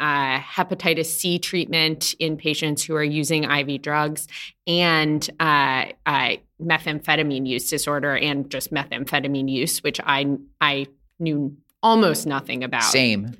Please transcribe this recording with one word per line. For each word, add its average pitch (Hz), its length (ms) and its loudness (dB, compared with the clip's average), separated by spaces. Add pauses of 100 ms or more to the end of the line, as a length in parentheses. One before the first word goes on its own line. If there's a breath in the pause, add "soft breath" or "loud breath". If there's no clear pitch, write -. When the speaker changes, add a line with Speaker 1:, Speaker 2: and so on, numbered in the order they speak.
Speaker 1:
uh, 139 400 0
hepatitis 180 680 0
C 175 320 -2
treatment 160 800 0
in 160 180 -2
patients 151 460 -2
who 160 140 -4
are 151 80 0
using 151 420 0
I 143 160 2
V 139 160 -4
drugs, 151 480 -2 (400 loud breath)
and, 160 720 2
uh, 143 480 2 (180)
uh, 131 320 0 (240)
methamphetamine 151 840 0
use 123 240 -2
disorder 143 460 0
and 139 340 -2
just - 220 -6
methamphetamine 139 760 -2
use, 135 360 -2
which 143 180 -2
I, 143 240 2 (340)
I 139 280 0 (320)
knew 147 360 -2 (260)
almost 214 440 4
nothing 135 380 -4
about. 123 180 -2
Speaker 2:
Same, 110 580 2